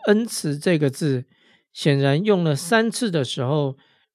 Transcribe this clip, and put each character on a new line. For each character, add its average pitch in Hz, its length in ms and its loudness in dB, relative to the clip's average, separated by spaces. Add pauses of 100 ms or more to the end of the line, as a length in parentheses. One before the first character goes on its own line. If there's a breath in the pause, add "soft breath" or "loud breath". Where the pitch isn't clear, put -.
恩 214 200 4
慈 147 320 -6
这 170 200 0
个 147 120 2
字， 131 360 -2 (480 soft breath)
显 143 240 2
然 139 260 2
用 202 200 2
了 151 120 2
三 226 360 0
次 240 180 -4
的 165 140 0
时 - 180 -6
候， 135 360 -2 (380 soft breath)